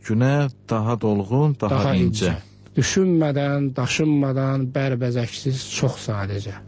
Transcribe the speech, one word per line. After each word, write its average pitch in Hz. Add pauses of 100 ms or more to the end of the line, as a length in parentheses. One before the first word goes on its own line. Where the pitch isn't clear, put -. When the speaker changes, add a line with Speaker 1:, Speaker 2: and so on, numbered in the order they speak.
Speaker 1:
günə, 135 (180)
daha 113
dolğun, 113
daha -
Speaker 2:
Daha -
Speaker 1:
incə. 92
Speaker 2:
incə. - (420)
Düşünmədən, 143
daşınmadan, 135
bərbəzəksiz, 131 (140)
çox -
sadəcə. 101